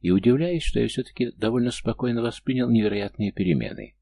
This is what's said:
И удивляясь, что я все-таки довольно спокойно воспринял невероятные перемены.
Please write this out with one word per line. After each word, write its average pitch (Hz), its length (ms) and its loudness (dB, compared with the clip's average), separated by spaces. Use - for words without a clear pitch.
И 87 80 2
удивляясь, 139 520 2
что - 180 0
я 117 80 0
все-таки 123 420 -6
довольно 120 400 -2
спокойно 120 500 -4
воспринял 120 480 -2
невероятные 104 600 0
перемены. 78 720 -2